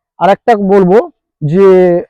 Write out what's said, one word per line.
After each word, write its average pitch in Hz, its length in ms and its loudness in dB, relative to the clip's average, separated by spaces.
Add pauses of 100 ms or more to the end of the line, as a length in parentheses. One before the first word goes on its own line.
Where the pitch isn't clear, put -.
(180)
আরেকটা 196 380 -2
বলবো 202 540 0 (320)
যে, 170 240 0 (420)